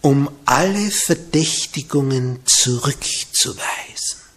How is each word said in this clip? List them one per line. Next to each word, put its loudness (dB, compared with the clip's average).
„Um 4
alle 2
Verdächtigungen -2
zurückzuweisen“ -2